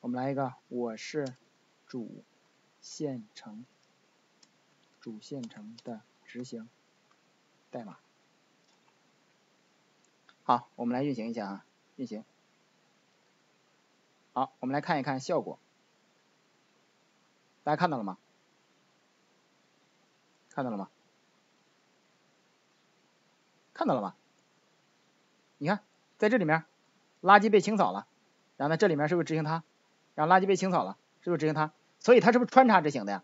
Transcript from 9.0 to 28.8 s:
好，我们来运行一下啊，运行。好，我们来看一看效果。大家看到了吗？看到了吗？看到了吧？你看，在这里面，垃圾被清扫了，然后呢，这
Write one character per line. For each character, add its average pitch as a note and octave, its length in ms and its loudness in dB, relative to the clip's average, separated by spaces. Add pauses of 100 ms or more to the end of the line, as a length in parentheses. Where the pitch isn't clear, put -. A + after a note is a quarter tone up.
好， B2 320 0
我 B2 80 -8
们 A#2+ 100 -2
来 B2+ 80 -2
运 C#3+ 100 -2
行 A2+ 160 -8
一 A#2 40 -8
下 A2 160 -8
啊， G2 160 -12 (320)
运 C3 100 -10
行。 A2 180 -12 (2000)
好， C3 280 -6
我 B2+ 60 -8
们 B2+ 60 -4
来 C#3+ 80 -2
看 D#3 200 -2
一 - 20 -6
看 C3+ 160 -4
效 D3 220 -2
果。 F#2+ 180 -10 (2000)
大 D3 80 0
家 D3+ 40 0
看 E3+ 140 0
到 C#3 80 -4
了 G#2+ 60 -6
吗？ F#2 120 -8 (2250)
看 C#3 140 -8
到 B2 60 -6
了 G#2+ 60 -8
吗？ F#2+ 120 -10 (2750)
看 D#4+ 140 -2
到 D3+ 80 2
了 A2+ 40 -2
吧？ F#2+ 140 -6 (1400)
你 C#3+ 80 -6
看， G3+ 140 0 (360)
在 G#3+ 120 2
这 A#3 80 2
里 G3 80 2
面， D#3 180 2 (600)
垃 G3+ 180 8
圾 G#3+ 100 2
被 G3+ 100 6
清 G#3 160 -2
扫 D#3+ 140 2
了， G2 160 -8 (500)
然 C#3 120 -4
后 D#3 40 2
呢， D#3+ 40 0
这 D#3 100 4